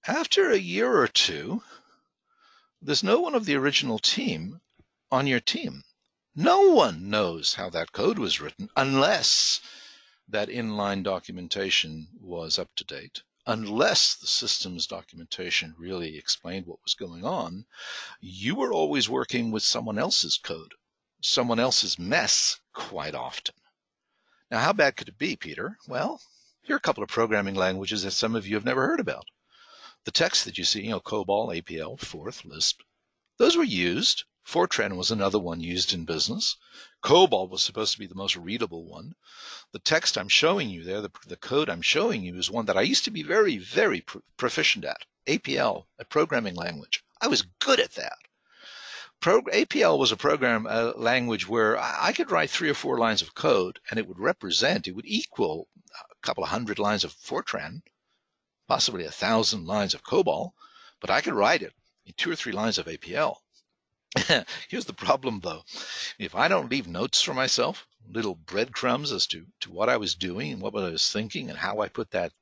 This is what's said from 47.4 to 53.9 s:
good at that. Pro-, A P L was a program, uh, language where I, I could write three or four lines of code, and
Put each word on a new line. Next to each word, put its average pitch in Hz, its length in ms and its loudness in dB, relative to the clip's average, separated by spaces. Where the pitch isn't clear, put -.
good 262 200 4
at - 120 -2
that. - 260 -10
Pro-, 220 220 4
A 196 120 4
P 277 180 2
L 160 160 6
was 131 140 4
a 104 40 -2
program, 127 500 2
uh, 117 300 0
language 117 520 0
where 110 300 4
I, - 300 0
I 240 40 2
could - 180 -4
write 160 200 2
three 160 180 0
or 143 60 2
four 135 240 -2
lines 113 240 2
of - 120 -12
code, 101 540 2
and 113 100 -4